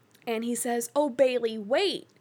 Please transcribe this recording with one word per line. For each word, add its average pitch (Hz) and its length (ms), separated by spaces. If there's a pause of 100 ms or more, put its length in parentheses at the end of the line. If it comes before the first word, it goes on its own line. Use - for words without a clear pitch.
(260)
And 226 160
he 233 140
says, 240 400
"Oh, 294 120
Bailey, 240 480
wait." 254 520 (120)